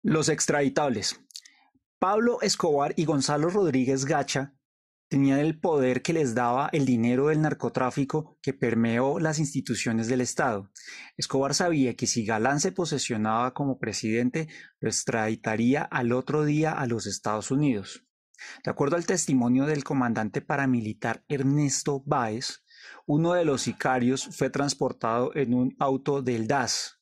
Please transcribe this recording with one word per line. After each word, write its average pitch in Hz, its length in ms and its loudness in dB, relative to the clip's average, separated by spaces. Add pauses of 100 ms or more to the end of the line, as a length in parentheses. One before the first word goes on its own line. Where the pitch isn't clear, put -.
Los 156 280 2
extraditables. 143 880 0 (800)
Pablo 220 420 2
Escobar 156 540 0
y 170 100 2
Gonzalo 147 440 0
Rodríguez 135 560 2
Gacha 139 500 -2 (540)
tenían 139 300 4
el 156 200 0
poder 127 420 2
que 165 120 -2
les 147 200 2
daba 123 380 0
el 143 140 2
dinero 123 420 4
del 156 140 2
narcotráfico 143 1000 -2
que 135 120 -4
permeó 117 680 0
las 156 180 0
instituciones 123 720 -2
del 127 140 0
Estado. 117 500 -2 (460)
Escobar 139 360 -2
sabía 151 440 2
que 117 100 -2
si 113 180 -2
Galán 117 360 2
se 190 100 0
posesionaba 123 800 -2
como 135 240 -4
presidente, 120 720 -2 (320)
lo 123 80 -2
extraditaría 113 960 0
al 123 320 -2
otro 135 320 0
día 151 260 2
a 143 160 -4
los 113 200 -4
Estados 104 440 -4
Unidos. 131 540 -2 (580)
De - 80 -4
acuerdo 143 240 0
al 170 100 -2
testimonio 135 640 2
del 151 160 -2
comandante 120 580 -2
paramilitar 123 840 -2
Ernesto 139 760 0
Báez, 131 600 -4 (420)
uno 160 280 2
de 175 120 2
los 139 160 2
sicarios 127 760 0
fue 135 140 0
transportado 127 880 -2
en 131 180 0
un 127 240 0
auto 139 460 0
del 117 240 -2
das. 127 540 -2